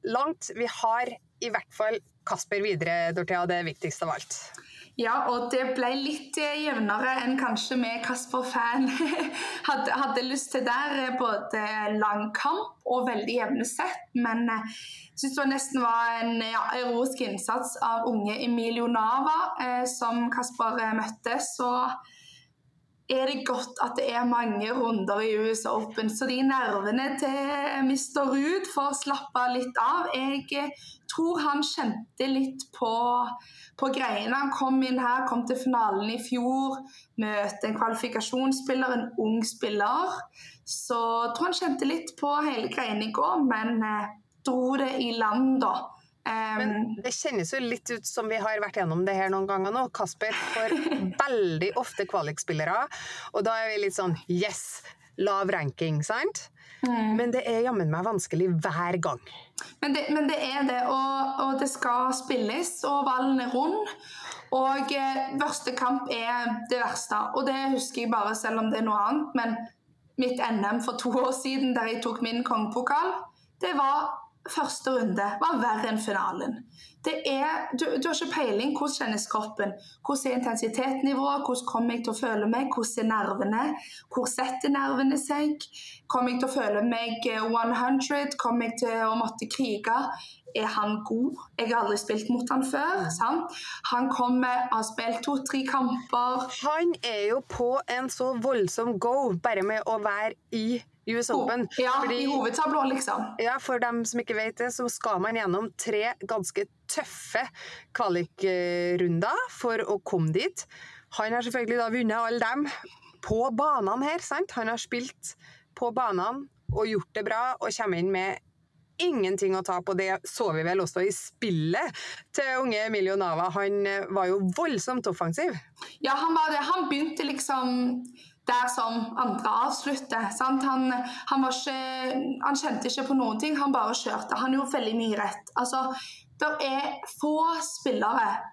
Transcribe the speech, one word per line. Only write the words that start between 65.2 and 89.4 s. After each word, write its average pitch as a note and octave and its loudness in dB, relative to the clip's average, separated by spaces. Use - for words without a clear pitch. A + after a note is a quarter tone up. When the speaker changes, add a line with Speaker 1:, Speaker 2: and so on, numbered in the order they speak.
Speaker 2:
første C#4+ -2
kamp C4 0
er A#3 -2
det B3 2
verste, G#3+ -2
og C4+ 0
det C4+ 0
husker - -4
jeg A3+ 0
bare G#3+ 2
selv A3+ 0
om A3 2
det A3 0
er A3+ 2
noe G#3 2
annet, D4 0
men A3+ 0
mitt B3 0
N A3 2
M G#3+ 2
for B3 -2
to B3 0
år B3 4
siden, C4 2
der A3+ 2
jeg A#3 -2
tok A3+ -2
min A#3 0
kongepokal, A3 2
det D4 0
var C#4 2
første - -2
runde, G#3+ 2
var D#4+ 2
verre A3 0
enn G#3+ -2
finalen. F#3 -2
Det D#4+ 0
er, C#4+ 0
du, D#4+ 0
du C4+ 0
har D#4 0
ikke D#4 -4
peiling B3+ 0
hvordan C#4+ -2
kjennes A3 -2
kroppen, G#3 -2
hvordan C4+ 0
er B3 0
intensitetsnivået, C4+ 0
hvordan B3 -2
kommer A#3 2
jeg A#3 -4
til A3+ -2
å A3 -2
føle G#3+ 0
meg, C4 2
hvordan A3+ 0
er A3 4
nervene, G#3 2
hvor B3 0
setter C4 0
nervene C4+ 4
seg, D4 2
kommer B3 4
jeg B3 0
til C4 0
å - -4
føle G#3+ 2
meg, A#3 0
eh, A3 0
one A#3 4
hundred, C4+ 2
kommer A#3+ 2
jeg A3+ -4
til A3+ 0
å A3 2
måtte A3+ -2